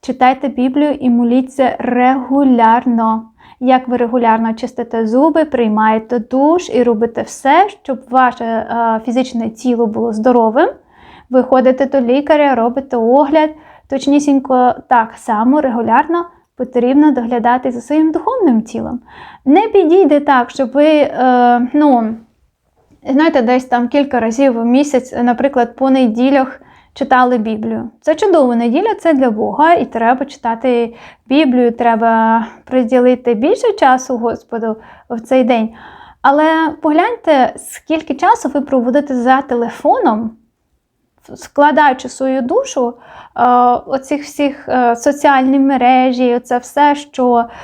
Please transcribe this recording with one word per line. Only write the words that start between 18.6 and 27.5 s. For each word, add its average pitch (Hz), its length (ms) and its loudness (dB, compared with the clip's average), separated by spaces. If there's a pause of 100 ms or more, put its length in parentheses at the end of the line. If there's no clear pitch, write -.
тілом. 226 380 -10 (460)
Не 370 220 4
підійде 349 520 2
так, 262 300 0
щоб 254 220 -4
ви, 294 160 2
е, 247 840 2
ну, 247 420 2 (920)
знаєте, 302 320 2
десь 254 240 0
там 240 220 -2
кілька 277 320 0
разів 233 420 0
в 226 40 -2
місяць, 254 480 0 (100)
наприклад, 240 520 0
по 269 140 0
неділях 262 720 0 (320)
читали 254 440 0
Біблію. 220 520 -6 (120)